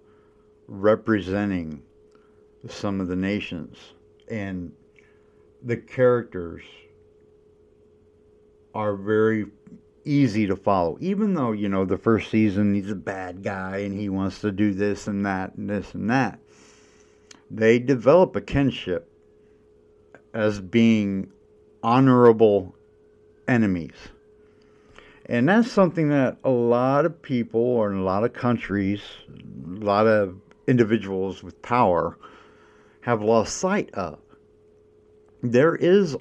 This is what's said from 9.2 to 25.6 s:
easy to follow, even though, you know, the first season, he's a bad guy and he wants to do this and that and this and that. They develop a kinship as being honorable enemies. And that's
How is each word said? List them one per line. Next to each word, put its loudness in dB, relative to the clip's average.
easy 2
to 0
follow, 0
even -2
though, -2
you -4
know, 0
the -2
first 0
season, 2
he's -4
a -8
bad -12
guy -8
and -6
he -6
wants -4
to -4
do 0
this -4
and -4
that -4
and -10
this -8
and -4
that. -2
They 4
develop 4
a -4
kinship -4
as 0
being 2
honorable 6
enemies. 0
And 0
that's 2